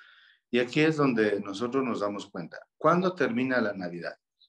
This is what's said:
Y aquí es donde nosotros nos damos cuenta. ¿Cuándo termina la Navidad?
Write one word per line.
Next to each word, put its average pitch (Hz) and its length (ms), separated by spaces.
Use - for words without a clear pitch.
Y 120 100
aquí 127 220
es 156 140
donde 110 440
nosotros 117 420
nos 113 160
damos 101 320
cuenta. - 340
¿Cuándo 175 380
termina 127 440
la 104 120
Navidad? 87 440